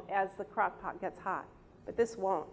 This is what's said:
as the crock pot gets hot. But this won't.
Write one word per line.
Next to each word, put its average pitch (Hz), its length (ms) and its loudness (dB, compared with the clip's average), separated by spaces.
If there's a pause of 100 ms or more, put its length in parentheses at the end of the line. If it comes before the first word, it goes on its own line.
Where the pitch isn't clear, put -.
as 190 260 2
the 202 100 -4
crock 190 360 0
pot 170 200 -6
gets - 180 -2
hot. 180 260 -2 (400)
But - 120 -8
this 226 180 4
won't. 190 380 2